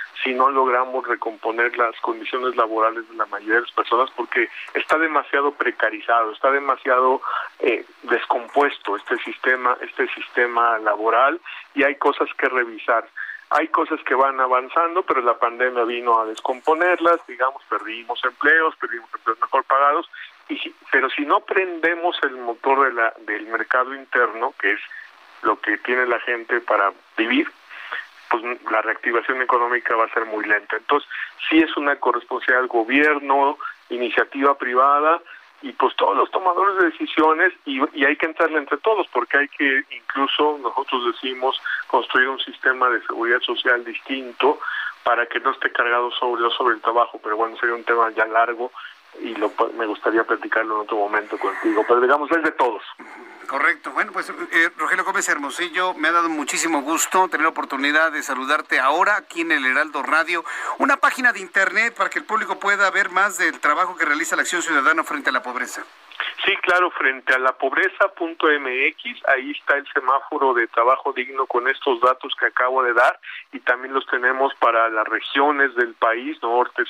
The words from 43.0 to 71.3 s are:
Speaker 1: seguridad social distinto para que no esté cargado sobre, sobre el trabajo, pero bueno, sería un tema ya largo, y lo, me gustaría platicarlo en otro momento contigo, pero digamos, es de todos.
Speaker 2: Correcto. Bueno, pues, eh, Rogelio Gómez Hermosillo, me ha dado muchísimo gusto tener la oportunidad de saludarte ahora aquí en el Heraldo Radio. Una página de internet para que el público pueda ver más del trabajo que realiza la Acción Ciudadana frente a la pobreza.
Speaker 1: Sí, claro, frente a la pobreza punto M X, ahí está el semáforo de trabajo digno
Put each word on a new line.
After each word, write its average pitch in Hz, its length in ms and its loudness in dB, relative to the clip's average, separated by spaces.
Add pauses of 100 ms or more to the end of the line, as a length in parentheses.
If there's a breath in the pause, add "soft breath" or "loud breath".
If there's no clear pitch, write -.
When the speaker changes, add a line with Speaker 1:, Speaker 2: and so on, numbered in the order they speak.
Speaker 1:
seguridad 120 360 0
social 123 440 -2
distinto 123 760 -2 (440 loud breath)
para 120 240 2
que 120 120 -4
no 131 120 0
esté 131 200 -2
cargado 120 400 0
sobre, 117 460 0
sobre 117 180 2
el 110 60 -12
trabajo, 117 400 0
pero 107 140 -4
bueno, 113 220 -2
sería 117 180 -2
un 117 80 -8
tema 117 280 2
ya 110 140 0
largo, 117 460 0 (480 loud breath)
y 113 160 -8
lo, 104 160 -2 (260)
me 113 80 -2
gustaría 110 380 0
platicarlo 110 520 -2
en 107 60 -2
otro 107 160 -4
momento 104 400 -2
contigo, 160 500 -2
pero 156 140 4
digamos, 139 300 2
es 165 120 2
de 156 100 0
todos. 113 280 0 (640)
Speaker 2:
Correcto. 151 440 -2
Bueno, 180 220 -4
pues, 185 160 -6
eh, 170 480 0
Rogelio 165 260 -2
Gómez 190 240 -2
Hermosillo, 170 680 -2
me 156 120 -2
ha 165 60 0
dado 170 160 2
muchísimo 156 540 -2
gusto 170 440 2
tener 156 160 -2
la 165 60 4
oportunidad 147 640 0
de 147 100 -4
saludarte 143 560 -2
ahora 175 380 2
aquí 170 240 -8
en 165 100 -2
el 143 140 0
Heraldo 143 380 0
Radio. 160 420 0 (320 loud breath)
Una 277 180 2
página 254 380 2
de 208 80 -8
internet 190 520 0
para 185 160 -2
que 175 100 -4
el 151 60 -14
público 202 340 -2
pueda 196 320 2
ver 190 180 0
más 190 280 0
del 165 220 0
trabajo 175 380 0
que 165 80 0
realiza 156 320 0
la 143 60 2
Acción 175 180 -2
Ciudadana 156 420 2
frente 143 280 -4
a - 20 0
la 127 100 -2
pobreza. 123 400 -6 (640 loud breath)
Speaker 1:
Sí, 196 120 2
claro, 180 340 2
frente 131 420 0
a 131 60 4
la 131 180 0
pobreza 175 580 2
punto 165 340 0
M 139 380 2
X, 233 300 -8 (100)
ahí 135 240 2
está 143 240 0
el 143 180 -4
semáforo 135 600 2
de 117 140 2
trabajo 127 460 2
digno 131 320 -4